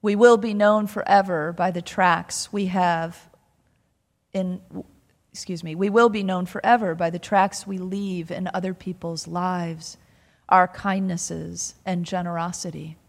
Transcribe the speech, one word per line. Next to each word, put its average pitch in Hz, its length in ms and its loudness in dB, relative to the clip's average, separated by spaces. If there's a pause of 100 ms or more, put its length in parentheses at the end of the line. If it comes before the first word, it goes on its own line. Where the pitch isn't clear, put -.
We 208 140 0
will 233 220 10
be 214 160 -2
known 208 340 4
forever 190 640 2
by 180 200 0
the 170 100 -4
tracks 175 720 0
we 202 140 -2
have 175 520 0 (1120)
in, 185 300 -4 (720)
excuse 170 280 -10
me, 160 140 -10
we 196 140 0
will 233 180 6
be 208 160 0
known 185 220 -2
forever 208 500 2
by 170 140 0
the 175 100 -6
tracks 196 480 0
we 196 100 -8
leave 185 540 -6
in 180 220 -6
other 185 200 -4
people's 170 540 -10
lives, 170 680 -6 (500)
our 185 220 6
kindnesses 175 1040 -6 (100)
and 175 200 -2
generosity. 170 920 -6 (140)